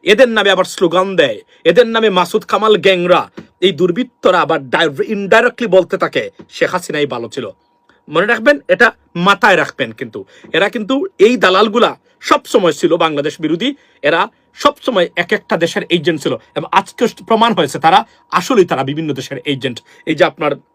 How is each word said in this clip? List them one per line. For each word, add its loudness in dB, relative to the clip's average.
এদের 6
নামে 2
আবার 0
স্লোগান 0
দেয়, 0
এদের 6
নামে 2
মাসুদ 0
কামাল 2
গ্যাংরা, 2
এই 4
দুর্বৃত্তরা -2
আবার -2
ডাই-, -2
ইনডাইরেক্টলি 0
বলতে 2
থাকে -4
শেখ -2
হাসিনাই -4
ভালো -10
ছিল। -8
মনে 0
রাখবেন, 2
এটা 4
মাথায় 4
রাখবেন। -6
কিন্তু -12
এরা 2
কিন্তু -2
এই 4
দালালগুলা 2
সব 2
সময় 2
ছিল 2
বাংলাদেশ -4
বিরোধী, -2
এরা 2
সব 2
সময় 0
এক -6
একটা -4
দেশের -4
এজেন্ট -2
ছিল, -2
এবং -8
আজকে -4
প্রমাণ 2
হয়েছে -2
তারা 6
আসলেই, 2
তারা -2
বিভিন্ন -6
দেশের -12
এজেন্ট। -6
এই 0
যে 4
আপনার -4